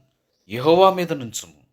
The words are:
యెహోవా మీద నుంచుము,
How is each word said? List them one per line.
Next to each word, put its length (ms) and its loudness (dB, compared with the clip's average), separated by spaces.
యెహోవా 460 2
మీద 180 -6
నుంచుము, 420 -12